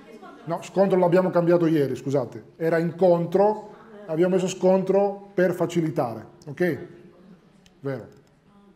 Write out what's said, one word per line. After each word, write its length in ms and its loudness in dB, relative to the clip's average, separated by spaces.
no, 180 -8
scontro 380 2
l'abbiamo 300 4
cambiato 360 2
ieri, 300 0
scusate. 480 -6
Era 200 -2
incontro, 920 0
abbiamo 300 0
messo 120 0
scontro 840 0
per 200 0
facilitare, 720 -4
ok? 420 -4
Vero. 280 -10